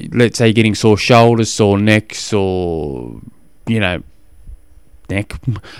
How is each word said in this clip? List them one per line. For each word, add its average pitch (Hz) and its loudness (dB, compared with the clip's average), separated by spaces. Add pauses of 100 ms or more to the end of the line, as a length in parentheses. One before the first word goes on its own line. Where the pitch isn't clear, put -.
(120)
let's 117 0
say, 113 4
getting 110 2
sore 107 2
shoulders, 117 4
sore 101 2
necks, 107 0
or, 80 -4 (480)
you 113 0
know, 90 -2 (1080)
neck. 98 -6 (460)